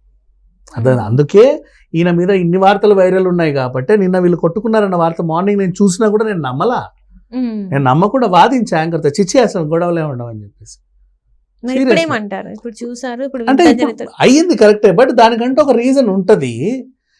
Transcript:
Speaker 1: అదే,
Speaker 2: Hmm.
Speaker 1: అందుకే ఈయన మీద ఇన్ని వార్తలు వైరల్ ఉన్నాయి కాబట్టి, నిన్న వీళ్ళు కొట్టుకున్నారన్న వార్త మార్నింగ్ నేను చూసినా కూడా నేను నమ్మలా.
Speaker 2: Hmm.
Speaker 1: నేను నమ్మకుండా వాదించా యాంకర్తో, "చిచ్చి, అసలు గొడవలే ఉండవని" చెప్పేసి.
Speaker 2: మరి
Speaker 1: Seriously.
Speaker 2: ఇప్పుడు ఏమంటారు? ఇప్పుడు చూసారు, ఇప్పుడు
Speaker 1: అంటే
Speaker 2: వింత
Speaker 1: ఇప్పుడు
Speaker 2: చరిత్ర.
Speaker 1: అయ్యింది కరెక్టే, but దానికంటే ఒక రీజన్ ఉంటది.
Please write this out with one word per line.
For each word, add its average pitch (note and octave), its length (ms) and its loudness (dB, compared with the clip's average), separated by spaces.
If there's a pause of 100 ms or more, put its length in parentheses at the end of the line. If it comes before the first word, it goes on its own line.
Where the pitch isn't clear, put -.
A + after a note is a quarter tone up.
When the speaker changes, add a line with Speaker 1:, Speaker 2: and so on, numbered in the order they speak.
(760)
Speaker 1:
అదే, B2 140 0
Speaker 2:
Hmm. B2 80 0
Speaker 1:
అందుకే D3 640 2 (320)
ఈయన F3 160 0
మీద F3 180 0
ఇన్ని F#3 280 0
వార్తలు G3+ 360 4
వైరల్ F#3 340 2
ఉన్నాయి E3+ 260 0
కాబట్టి, C3 440 -2
నిన్న F#3 220 0
వీళ్ళు F3 180 2
కొట్టుకున్నారన్న G3+ 580 -2
వార్త E3 260 -2
మార్నింగ్ F3+ 380 -2
నేను F#3+ 120 -2
చూసినా G3+ 360 0
కూడా G#3+ 180 0
నేను G3+ 140 -6
నమ్మలా. C#3+ 480 -4 (480)
Speaker 2:
Hmm. B3+ 100 -4
Speaker 1:
నేను F#3+ 380 -4
నమ్మకుండా G3 440 0
వాదించా G3 500 2
యాంకర్తో, D#3+ 320 -2
"చిచ్చి, G3 300 0
అసలు G3+ 240 -2
గొడవలే E3+ 380 -2
ఉండవని" A#2+ 420 -10
చెప్పేసి. - 340 -20 (840)
Speaker 2:
మరి B3 100 -6
Speaker 1:
Seriously. C4+ 260 2
Speaker 2:
ఇప్పుడు D#4 180 -4
ఏమంటారు? G3+ 320 -10
ఇప్పుడు A3 360 -16
చూసారు, A#3+ 380 -10
ఇప్పుడు C4+ 260 -8
Speaker 1:
అంటే C#4 140 4
Speaker 2:
వింత D#4 100 6
Speaker 1:
ఇప్పుడు A#3+ 160 -2
Speaker 2:
చరిత్ర. A#3 160 -12 (140)
Speaker 1:
అయ్యింది D4+ 360 4
కరెక్టే, G#3 360 4
but B3 200 2
దానికంటే A#3+ 500 2
ఒక C#4+ 100 2
రీజన్ B3 360 2
ఉంటది. F#3+ 800 -2 (320)